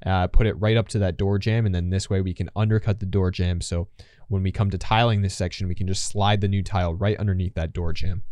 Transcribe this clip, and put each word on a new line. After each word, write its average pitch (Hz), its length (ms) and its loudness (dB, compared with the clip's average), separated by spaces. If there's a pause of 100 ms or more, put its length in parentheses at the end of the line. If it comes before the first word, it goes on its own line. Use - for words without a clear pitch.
uh, 92 220 2
put - 200 6
it 95 60 0
right 107 240 2
up 113 120 0
to 110 100 -2
that 92 180 0
door 101 200 0
jamb, 110 280 0
and 95 100 0
then 87 140 -2
this 95 200 -2
way 98 120 0
we 92 120 -2
can - 220 -6
undercut 107 460 0
the 101 40 -6
door 95 240 0
jamb. 90 300 -2
So 85 300 -4 (400)
when 98 120 -2
we 95 120 -2
come 101 160 0
to 92 80 -4
tiling 110 440 2
this 98 140 -2
section, 92 320 -4
we 90 80 -2
can 92 120 -2
just 95 180 -2
slide 101 340 2
the 101 80 2
new 98 160 2
tile 90 300 0
right 104 240 0
underneath 92 380 0
that 80 180 -4
door 85 180 0
jamb. 90 400 0